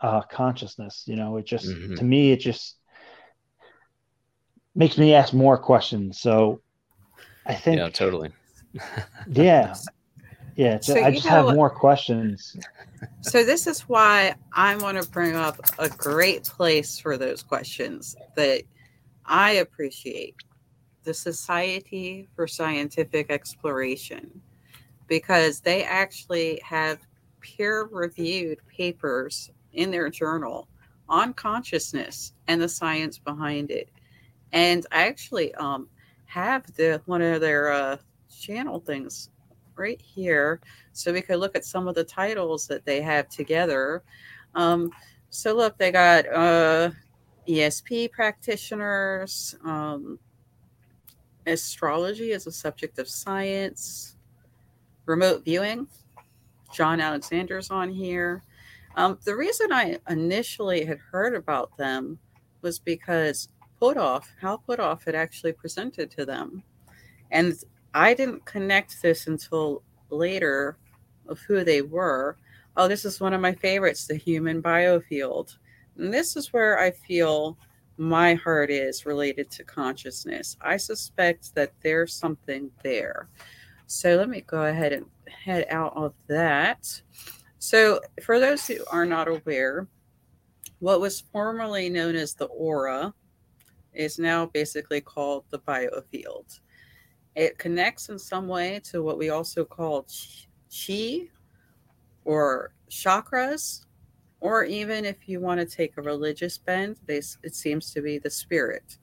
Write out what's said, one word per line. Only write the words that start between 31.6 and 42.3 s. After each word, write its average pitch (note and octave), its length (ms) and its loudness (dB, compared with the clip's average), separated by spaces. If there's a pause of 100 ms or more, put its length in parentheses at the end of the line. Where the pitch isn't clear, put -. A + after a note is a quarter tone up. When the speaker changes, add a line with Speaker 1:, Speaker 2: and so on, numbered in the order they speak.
Speaker 3:
and E3+ 140 0
the E3+ 80 0
science D#3 500 -4
behind D3 520 -6
it. - 180 -6 (640)
And F3 400 4
I E3 160 4
actually, A3 480 -4
um, C#3 320 -6 (380)
have B3 500 -4
the, D#3+ 300 2
one F3 140 -2
of E3 200 2
their, D3 320 2
uh, C#3 240 0 (440)
channel A#3 400 -8
things - 500 -10 (460)
right G#3 240 -6
here, E3 600 0 (320)
so - 200 -4
we F3+ 80 -2
could F3 200 -2
look F#3+ 160 -2
at D#3 80 -4
some F#3 240 -4
of F3+ 80 -4
the E3 80 2
titles F#3 640 -4